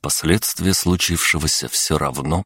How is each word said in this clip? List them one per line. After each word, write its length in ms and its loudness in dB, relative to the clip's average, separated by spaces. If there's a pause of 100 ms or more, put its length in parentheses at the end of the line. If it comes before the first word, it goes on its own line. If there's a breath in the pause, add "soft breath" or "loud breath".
последствия 720 0
случившегося 920 0
все 280 0
равно 500 -2